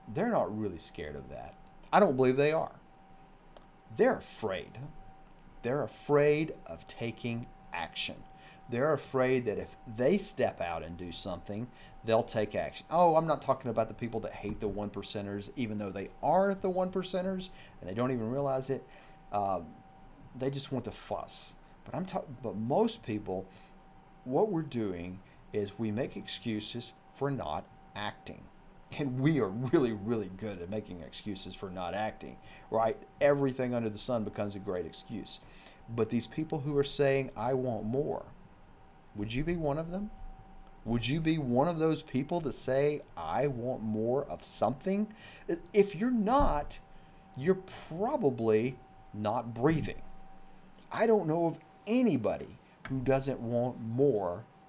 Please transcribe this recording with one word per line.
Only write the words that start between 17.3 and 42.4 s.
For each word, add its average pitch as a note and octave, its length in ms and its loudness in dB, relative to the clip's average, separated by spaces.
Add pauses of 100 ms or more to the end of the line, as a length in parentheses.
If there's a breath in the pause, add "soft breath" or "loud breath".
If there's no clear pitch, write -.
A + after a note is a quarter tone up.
and F2 100 -8
they F#2+ 40 -6
don't B2 160 0
even A2+ 200 -2
realize C3+ 400 -2
it. C3 120 -2 (500 loud breath)
Um, G2 340 0 (680)
they B2 140 -2
just C#3+ 240 -2
want B2 140 -2
to G#2 60 -6
fuss. - 600 -6 (320 loud breath)
But - 100 -10
I'm E3+ 120 -4
ta-, F#3 180 -4 (180)
but G#2 140 -4
most D3+ 460 2
people, F#2+ 440 -4 (760 loud breath)
what E3 260 2
we're E3 120 0
doing F#2+ 580 -4 (320 loud breath)
is G#2 260 -2
we A2+ 120 0
make A2+ 260 -2
excuses G#2+ 800 -6 (180)
for C#3 180 -2
not E2+ 340 -4 (300)
acting. - 480 -8 (560)
And C3 220 -2
we D3+ 180 4
are G#2+ 100 2
really, B2 440 4
really G#2 440 -2
good G2+ 240 -8
at F2 80 -8
making G2+ 320 -6
excuses F#2 540 -10
for G2 160 -8
not F2+ 240 -4
acting, F#2 440 -6 (340 loud breath)
right? A2 240 2 (240)
Everything C#3 520 4
under A#2 160 0
the G#2 100 -4
sun A#2 260 0
becomes G2+ 320 -4
a - 20 -6
great F#2 260 -2
excuse. - 540 -10 (560 loud breath)
But A2 160 2
these A#2 160 2
people D#3 340 -4
who C#3+ 160 0
are C#3+ 80 6
saying, C#3 520 2
"I B2 180 2
want B2+ 320 -2
more," C3 380 0 (880)
would G#2+ 180 -4
you C3+ 120 -2
be E3+ 120 0
one D3+ 220 0
of E3 140 -6
them? G#3 180 -6 (760)
Would A2+ 220 0
you D3 140 2
be D#3+ 180 2
one C3 300 4
of E3+ 100 0
those D#3 240 2
people C#3+ 380 -2